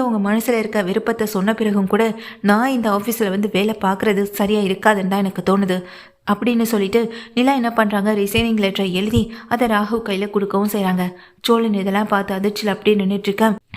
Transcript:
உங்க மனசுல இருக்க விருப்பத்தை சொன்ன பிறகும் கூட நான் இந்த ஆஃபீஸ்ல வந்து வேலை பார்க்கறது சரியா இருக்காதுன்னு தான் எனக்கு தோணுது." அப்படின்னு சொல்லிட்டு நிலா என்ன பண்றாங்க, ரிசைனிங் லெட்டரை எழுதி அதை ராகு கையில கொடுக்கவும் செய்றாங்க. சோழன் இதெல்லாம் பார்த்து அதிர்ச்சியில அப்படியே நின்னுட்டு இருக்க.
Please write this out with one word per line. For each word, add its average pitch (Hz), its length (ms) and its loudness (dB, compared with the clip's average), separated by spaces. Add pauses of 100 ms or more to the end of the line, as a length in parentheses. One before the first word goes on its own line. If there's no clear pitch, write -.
உங்க 233 160 0
மனசுல 226 380 0
இருக்க 214 240 -2
விருப்பத்தை 214 460 -2
சொன்ன 202 260 0
பிறகும் 202 400 0
கூட 208 100 2 (400)
நான் 226 320 2
இந்த 226 160 0
ஆஃபீஸ்ல 208 380 -2
வந்து 202 240 -2
வேலை 208 280 0
பார்க்கறது 196 500 0
சரியா 208 300 0
இருக்காதுன்னு 196 520 2
தான் 202 120 0
எனக்கு 180 200 -6
தோணுது." 190 340 2 (480)
அப்படின்னு 226 380 0
சொல்லிட்டு 208 340 0 (340)
நிலா 254 200 4
என்ன 240 200 0
பண்றாங்க, 214 400 2
ரிசைனிங் 220 480 0
லெட்டரை 196 320 0
எழுதி 214 280 2 (280)
அதை 240 180 0
ராகு 214 320 0
கையில 208 300 -2
கொடுக்கவும் 202 440 0
செய்றாங்க. 185 300 0 (400)
சோழன் 226 360 2
இதெல்லாம் 208 300 0
பார்த்து 196 240 0
அதிர்ச்சியில 202 400 -2
அப்படியே 208 240 2
நின்னுட்டு 196 320 -2
இருக்க. 202 160 0 (320)